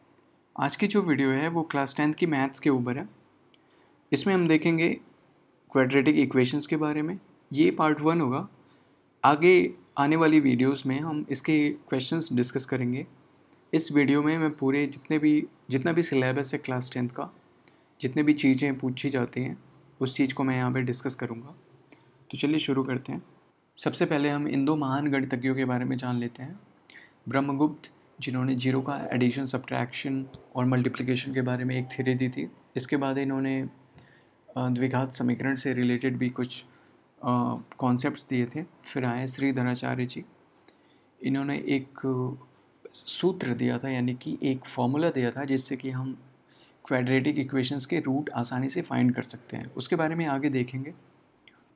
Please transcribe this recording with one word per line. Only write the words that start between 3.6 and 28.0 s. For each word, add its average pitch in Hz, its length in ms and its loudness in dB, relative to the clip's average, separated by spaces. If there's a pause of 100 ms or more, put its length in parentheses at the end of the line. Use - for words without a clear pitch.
इसमें - 220 2
हम 180 140 4
देखेंगे 160 400 4 (840)
क्वाड्रेटिक 135 440 4
इक्वेशंस 135 500 2
के 165 100 0
बारे 151 260 -2
में। 175 160 -4 (320)
ये 156 200 4
पार्ट 151 300 2
वन 160 200 2
होगा। 143 260 0 (760)
आगे 170 500 6 (240)
आने 143 180 4
वाली 156 240 6
वीडियोज़ 131 460 4
में 131 140 0
हम 151 300 -4
इसके 143 260 0 (320)
क्वेश्चंस 151 440 -2
डिस्कस 123 320 0
करेंगे। 127 420 -4 (680)
इस 160 200 0
वीडियो 143 300 6
में 151 160 2
मैं 156 120 2
पूरे 143 360 0
जितने 143 320 -2
भी, 151 240 4 (280)
जितना 131 220 0
भी 170 100 2
सिलेबस 131 520 0
है 143 40 -4
क्लास 127 360 -4
टेंथ 123 140 -2
का, 143 220 -10 (680)
जितने 131 220 0
भी 151 120 6
चीज़ें 135 440 4
पूछी 131 320 -2
जाती 127 320 -2
हैं - 160 -6 (420)
उस 131 160 -2
चीज़ 135 180 2
को 139 100 -2
मैं 131 120 2
यहाँ 127 160 0
पे 131 100 0
डिस्कस 123 320 -4
करूँगा। 120 420 -10 (760)
तो 131 80 -10
चलिए 151 200 2
शुरू 135 260 0
करते 131 280 -4
हैं। 160 100 -8 (560)
सबसे 156 280 0
पहले 147 220 0
हम 147 200 -2
इन 139 160 0
दो 156 120 2
महान 143 340 -2
गणितज्ञों 135 440 -2
के 131 100 -2
बारे 123 200 0
में 131 120 -2
जान 123 200 -4
लेते 120 260 -6
हैं, 170 160 -14 (680)
ब्रह्मगुप्त, 139 640 0 (300)